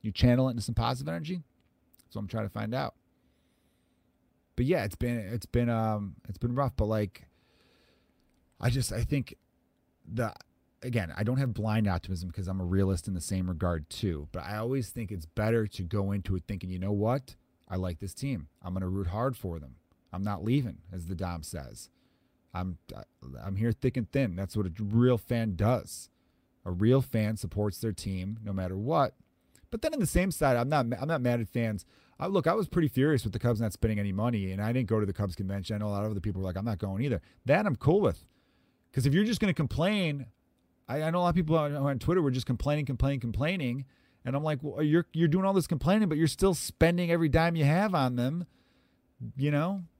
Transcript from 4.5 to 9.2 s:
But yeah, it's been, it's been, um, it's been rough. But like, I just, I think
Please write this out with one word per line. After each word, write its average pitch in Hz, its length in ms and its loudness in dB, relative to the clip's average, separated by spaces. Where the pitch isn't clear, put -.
But 127 120 0
yeah, 156 160 2
it's 101 120 -4
been, 120 220 -2
it's 107 300 -8
been, 120 200 2
um, 110 460 0
it's 101 80 -10
been 120 160 -4
rough. 135 240 0
But 107 80 0
like, 107 420 -2
I 123 100 2
just, 127 240 0
I 113 100 -2
think - 320 -2